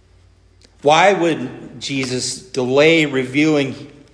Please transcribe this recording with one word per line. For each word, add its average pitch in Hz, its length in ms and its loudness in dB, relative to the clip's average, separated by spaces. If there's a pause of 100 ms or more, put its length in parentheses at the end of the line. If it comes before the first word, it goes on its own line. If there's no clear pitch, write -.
(800)
Why 165 320 4
would 143 680 -4
Jesus 127 600 -6
delay 147 640 2
revealing 135 840 -2 (220)